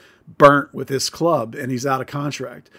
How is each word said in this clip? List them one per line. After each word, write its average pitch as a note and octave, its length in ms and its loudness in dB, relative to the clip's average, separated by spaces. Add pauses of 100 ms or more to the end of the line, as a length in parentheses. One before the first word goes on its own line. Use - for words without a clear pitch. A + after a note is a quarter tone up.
(380)
burnt C#3+ 360 6
with C3+ 140 -8
this C3+ 220 -4
club D#3 440 -2
and B2 160 -8
he's B2+ 160 -4
out C3+ 140 0
of B2 80 -8
contract. C#3 720 -10